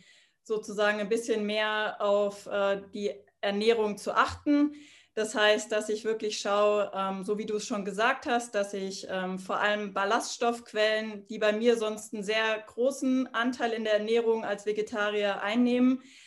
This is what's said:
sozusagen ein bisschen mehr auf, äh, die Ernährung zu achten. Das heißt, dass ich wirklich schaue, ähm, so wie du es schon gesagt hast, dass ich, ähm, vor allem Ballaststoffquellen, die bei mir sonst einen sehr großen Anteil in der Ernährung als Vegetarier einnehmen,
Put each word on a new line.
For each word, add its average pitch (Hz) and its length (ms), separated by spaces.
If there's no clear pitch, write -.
sozusagen 214 560
ein 208 100
bisschen 220 380
mehr 214 540
auf, 202 460
äh, 196 360
die 202 220
Ernährung 208 560
zu - 160
achten. 294 640
Das 214 200
heißt, 214 380
dass 214 160
ich 214 160
wirklich 220 340
schaue, 208 560
ähm, 190 300
so 208 140
wie 220 80
du 214 100
es 208 100
schon 202 200
gesagt 220 400
hast, 240 280
dass 202 200
ich, 190 340
ähm, 185 300
vor 190 200
allem 208 360
Ballaststoffquellen, 214 1300
die 214 100
bei 214 160
mir 233 240
sonst 214 340
einen 208 100
sehr 220 440
großen 262 680
Anteil 240 400
in 220 120
der 214 100
Ernährung 226 500
als 208 220
Vegetarier 208 720
einnehmen, 247 640